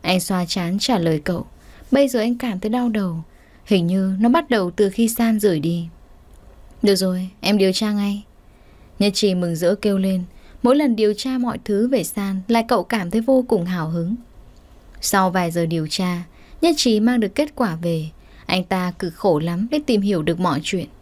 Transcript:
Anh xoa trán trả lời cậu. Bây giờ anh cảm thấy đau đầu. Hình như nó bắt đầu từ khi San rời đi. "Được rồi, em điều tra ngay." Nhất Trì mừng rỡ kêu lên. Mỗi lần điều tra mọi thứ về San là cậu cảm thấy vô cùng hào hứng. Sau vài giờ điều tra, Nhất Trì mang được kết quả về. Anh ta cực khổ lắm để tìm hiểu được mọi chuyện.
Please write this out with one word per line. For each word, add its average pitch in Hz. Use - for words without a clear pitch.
Anh 180
xoa 180
trán 180
trả 233
lời 165
cậu. 175
Bây 277
giờ 247
anh 240
cảm 220
thấy 214
đau 240
đầu. 180
Hình 180
như 190
nó 226
bắt 330
đầu 190
từ 202
khi 226
San 226
rời 190
đi. 170
"Được 202
rồi, 185
em 202
điều 190
tra 214
ngay." 202
Nhất 202
Trì 196
mừng 175
rỡ 175
kêu 202
lên. 190
Mỗi 247
lần 285
điều 214
tra 262
mọi 247
thứ 214
về 247
San 196
là 233
cậu 226
cảm 185
thấy 226
vô 254
cùng 180
hào 175
hứng. 170
Sau 190
vài 175
giờ 170
điều 160
tra, 175
Nhất 320
Trì 220
mang 240
được 202
kết 302
quả 196
về. 165
Anh 180
ta 180
cực 170
khổ 165
lắm 170
để 302
tìm 220
hiểu 196
được 165
mọi 170
chuyện. 170